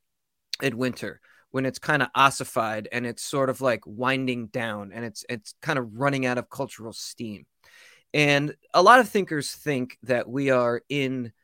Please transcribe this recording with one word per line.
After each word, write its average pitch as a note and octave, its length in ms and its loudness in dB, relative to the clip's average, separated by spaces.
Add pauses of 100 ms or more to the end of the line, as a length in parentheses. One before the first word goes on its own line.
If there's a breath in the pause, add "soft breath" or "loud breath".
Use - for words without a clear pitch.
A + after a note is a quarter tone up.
(600)
and C3+ 140 0
winter, A#2 460 -6 (320 soft breath)
when C3 120 -2
it's C3 140 -4
kinda D3 360 0
ossified A#2 800 0
and A#2+ 140 -4
it's A#2+ 160 -8
sort C3+ 260 -2
of, C3 140 -2
like, A#2+ 240 2
winding B2 640 -2
down G#2 440 -6
and A#2 140 -10
it's, - 240 -12
it's A#2 320 -10
kinda D3+ 180 -2
running B2+ 460 -2
out B2 100 0
of A#2+ 140 -6
cultural A2+ 420 -10
steam. G#2+ 540 -12 (640 soft breath)
And D3 420 2 (180)
a E3+ 80 6
lot A3+ 200 10
of A#3 80 4
thinkers E3 420 -2
think B2+ 540 -4
that A#2+ 240 0
we C3+ 220 0
are A#2+ 380 2
in C3 440 -2 (120)